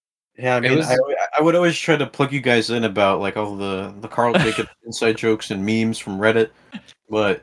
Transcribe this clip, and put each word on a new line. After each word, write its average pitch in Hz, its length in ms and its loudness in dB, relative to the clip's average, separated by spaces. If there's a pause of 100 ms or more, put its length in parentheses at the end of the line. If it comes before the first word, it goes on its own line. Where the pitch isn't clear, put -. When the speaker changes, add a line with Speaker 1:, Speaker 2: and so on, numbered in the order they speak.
(380)
Speaker 1:
Yeah, 127 160 0
I 123 60 2
Speaker 2:
It - 20 0
Speaker 1:
mean, 127 160 2
Speaker 2:
was 160 120 0
Speaker 1:
I, 127 60 2 (420)
I 151 40 4
would 165 140 4
always 175 220 2
try 156 200 2
to 143 100 -2
plug 135 240 -2
you 139 80 -4
guys 117 300 2
in 117 160 0
about, 98 340 2
like, 95 160 -4
all 104 220 -6
the, 98 420 -6
the 113 80 -12
Carl 117 260 0
Speaker 3:
<laughs> - 20 2
Speaker 1:
Jacobs 113 340 0 (160)
inside 113 320 -2
jokes 110 340 -2
and 98 140 -4
memes 110 340 0
from 98 180 -8
Reddit, 110 340 2 (580)
but 107 340 0